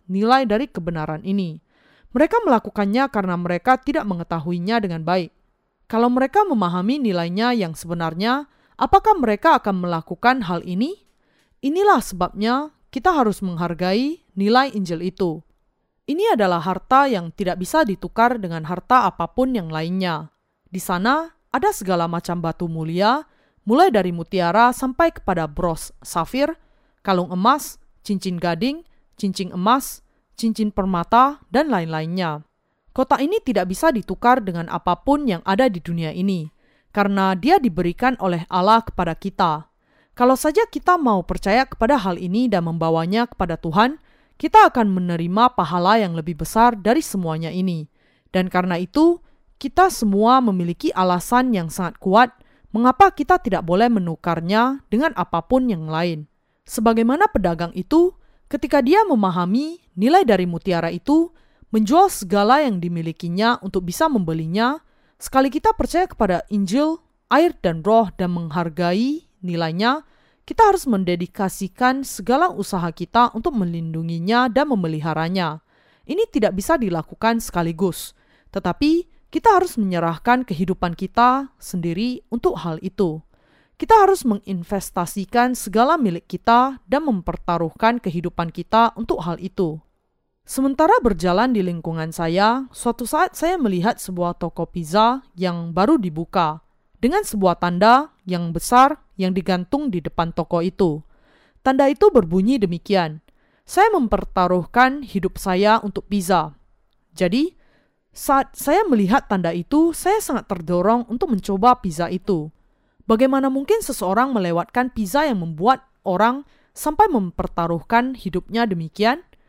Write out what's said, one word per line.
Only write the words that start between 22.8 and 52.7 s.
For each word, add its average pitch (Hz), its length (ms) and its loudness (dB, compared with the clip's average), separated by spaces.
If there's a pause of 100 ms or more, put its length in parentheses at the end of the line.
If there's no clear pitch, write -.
mulai 311 280 4
dari 180 200 0
mutiara 180 600 2
sampai 269 440 0
kepada 175 320 -2
bros 165 520 -6
safir, 269 560 -2 (440)
kalung 180 320 -2
emas, 226 440 0 (240)
cincin 185 400 -6
gading, 214 440 -4 (360)
cincin 190 320 -6
emas, 220 480 -2 (320)
cincin 220 400 -4
permata, 208 800 0
dan 294 160 0
lain-lainnya. 165 720 -4 (560)
Kota 254 240 0
ini 359 240 0
tidak 185 240 0
bisa 311 240 0
ditukar 240 480 0
dengan 170 320 -6
apapun 262 560 0
yang 170 160 -4
ada 220 240 2
di 180 100 -4
dunia 165 320 -6
ini, 180 380 -4 (420)
karena 196 460 0
dia 302 240 2
diberikan 190 580 -2
oleh 175 300 -4
Allah 202 340 4
kepada 170 300 -6
kita. 160 560 -4 (480)
Kalau 247 200 4
saja 311 320 0
kita 359 280 0
mau 233 280 2
percaya 208 440 0
kepada 240 320 0
hal 180 160 -2
ini 190 320 -2
dan 185 160 0
membawanya 165 640 0
kepada 175 320 -6
Tuhan, 214 400 0 (400)
kita 381 320 6
akan 220 200 2
menerima 180 600 0
pahala 180 480 2
yang 175 160 -2
lebih 160 240 -8
besar 226 360 2
dari 220 280 0
semuanya 165 440 -4
ini. 175 400 -4 (400)
Dan 185 240 -2
karena 180 280 0
itu, 320 400 2 (360)
kita 359 320 2
semua 226 540 2
memiliki 180 480 -2
alasan 185 640 0
yang 165 160 -4
sangat 175 320 -6
kuat 226 320 4 (400)